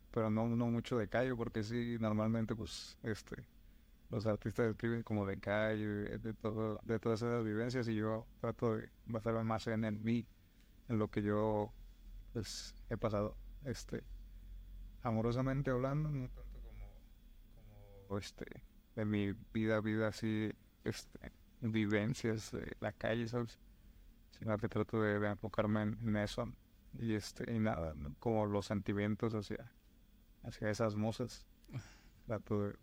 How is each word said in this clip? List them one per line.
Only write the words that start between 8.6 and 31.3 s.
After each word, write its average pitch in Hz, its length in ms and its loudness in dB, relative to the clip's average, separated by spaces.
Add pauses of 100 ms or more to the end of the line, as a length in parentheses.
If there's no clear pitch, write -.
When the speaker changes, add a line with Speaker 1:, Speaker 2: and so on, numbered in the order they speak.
Speaker 1:
de 113 120 -8 (160)
basarme 113 380 0
más 110 240 0
en, 110 160 2
en 107 200 0
mí, 113 220 2 (640)
en 117 80 4
lo 107 120 4
que 107 120 0
yo, 104 500 4 (640)
pues, - 400 -6 (160)
he 113 80 0
pasado, 104 400 2 (260)
este, - 400 -6 (1000)
amorosamente 127 680 2
hablando, 139 380 2
no 135 200 -2
tanto - 320 -12
como, - 1500 -16
como, 98 100 -2
este, - 280 -8 (500)
de 110 100 -2
mi 101 280 2 (200)
vida, 110 280 4
vida 110 260 2
así, 107 440 0 (320)
este, - 480 -6 (300)
vivencias 110 920 2
de - 280 -6
la 110 120 -2
calle, 113 360 0
¿sabes? 120 320 -4 (800)
Sino 107 180 2
que 107 120 0
trato 110 320 2
de, 104 180 4
de 104 80 2
enfocarme 107 540 2
en, 107 200 0
en 110 140 2
eso, 117 360 0 (480)
y 113 140 0
este, 117 400 -2
y 113 60 2
nada, 82 360 2
¿no? 71 240 -8
Como 110 260 2
los 101 220 0
sentimientos 104 640 0
hacia, 107 380 -4 (720)
hacia 110 260 -4
esas 107 260 2
mozas. 110 500 -2 (240)